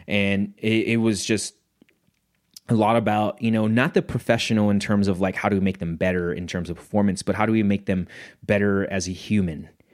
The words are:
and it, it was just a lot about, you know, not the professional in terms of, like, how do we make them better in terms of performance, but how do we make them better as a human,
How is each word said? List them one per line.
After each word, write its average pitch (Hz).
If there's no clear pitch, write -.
and 101
it, 110
it 117
was 113
just -
a 120
lot 107
about, 107
you 113
know, 110
not 123
the 185
professional 113
in 101
terms 101
of, 90
like, 95
how -
do 101
we 92
make 95
them 82
better 90
in 90
terms 87
of 85
performance, 101
but 98
how 107
do 110
we 110
make 101
them 92
better 101
as 92
a -
human, 85